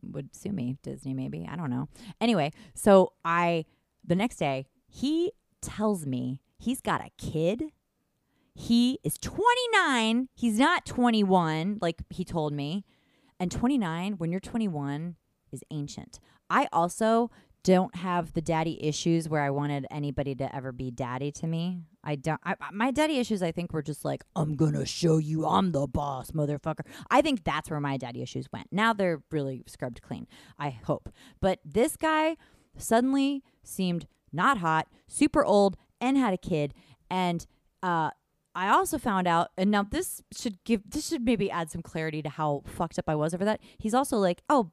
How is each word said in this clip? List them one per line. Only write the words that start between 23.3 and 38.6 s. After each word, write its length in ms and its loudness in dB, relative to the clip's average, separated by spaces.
I 100 0
think, 220 -6
were 80 -2
just 240 -6
like, 180 -4
"I'm 180 -2
gonna 300 2
show 320 2
you 280 0
I'm 280 4
the 140 0
boss, 440 -4
motherfucker." 540 -2
I 100 6
think 220 0
that's 260 -4
where 120 -4
my 160 -2
daddy 240 -8
issues 320 -8
went. 180 -12
Now 220 2
they're 280 0
really 360 -4
scrubbed 340 -10
clean, 260 -12
I 120 -4
hope. 400 -6
But 240 2
this 320 0
guy 400 2
suddenly 680 2
seemed 440 -4
not 280 2
hot, 280 0
super 360 2
old, 320 4
and 180 2
had 160 2
a 40 -2
kid. 360 -2
And, 360 -2
uh, 280 2
I 140 -2